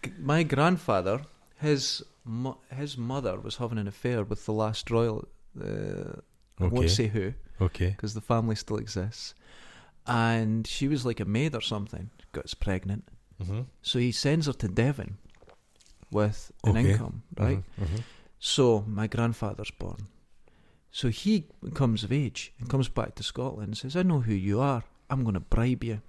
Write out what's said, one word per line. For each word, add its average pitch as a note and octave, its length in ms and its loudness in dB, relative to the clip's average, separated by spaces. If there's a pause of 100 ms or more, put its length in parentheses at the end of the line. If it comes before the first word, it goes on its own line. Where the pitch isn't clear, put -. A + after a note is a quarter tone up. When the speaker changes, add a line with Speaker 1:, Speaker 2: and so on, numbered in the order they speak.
Speaker 1:
g-, - 160 -8
my D#3+ 260 2
grandfather, C3+ 760 2 (380)
his D3 440 0 (220)
mo-, A#2+ 360 -6 (140)
his C#3 220 -8
mother A#2+ 420 -2
was - 180 -8
having A#2 200 -4
an G#2 120 -2
affair A#2 360 -2
with G#2+ 220 -6
the A2 80 -2
last G#2+ 360 -2
royal. A#2 380 2 (320)
Uh, G1+ 540 -6 (440)
I - 100 2
won't - 100 4
Speaker 2:
Okay. E2 100 6
Speaker 1:
say G#2+ 200 4
who, G#2 260 -2 (260)
Speaker 2:
Okay. F#2+ 380 2
Speaker 1:
'cause G#2+ 160 -6
the A2 80 -6
family A2+ 340 2
still - 220 -4
exists. G#2+ 560 -6 (720)
And A2+ 600 2
she - 220 -2
was, C#3+ 160 0
like, A#2 160 -2
a G2+ 60 -2
maid C3 280 2
or A2+ 60 -2
something, G#2 480 -4 (240)
gets - 220 -8
pregnant. F#2+ 500 -2 (380)
Speaker 2:
Mm-hmm. G2 200 -4 (180)
Speaker 1:
So - 180 -2
he B2 140 2
sends D3+ 340 2
her C#3 60 0
to A2 160 -2
Devon A2+ 480 0 (920)
with G#2 420 0 (120)
an G#2 120 6
Speaker 2:
Okay. A2+ 160 6
Speaker 1:
income, - 300 0 (160)
right? G2 200 2
Speaker 2:
Mm-hmm, G2 260 -6
mm-hmm. F#2 160 -2 (380)
Speaker 1:
So A2+ 480 4
my G#2+ 200 -2
grandfather's A2 640 -2
born. G2 380 -10 (840)
So - 180 -2
he F#3+ 380 2 (280)
comes A#2 280 2
of G#2 100 -2
age C3+ 460 -2
and A#2+ 100 -8
comes C3+ 200 2
back - 280 -2
to - 60 -10
Scotland B2 460 -6
and A2 100 -6
says, C3+ 180 -6
"I F3+ 60 2
know E3+ 180 4
who A2 140 2
you G2+ 260 2
are. C3 220 2 (260)
I'm C3 160 0
gonna G2 160 0
bribe A#2+ 440 2
you." A2 240 -4